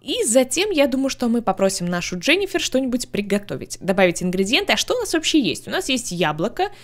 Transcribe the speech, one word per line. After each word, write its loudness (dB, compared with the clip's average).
И -4
затем, 2
я 4
думаю, 0
что -2
мы 2
попросим 0
нашу -4
Дженнифер 0
что-нибудь -2
приготовить. -4
Добавить 2
ингредиенты. 2
А 4
что -2
у 0
нас -4
вообще 2
есть? -2
У -10
нас -4
есть -2
яблоко -2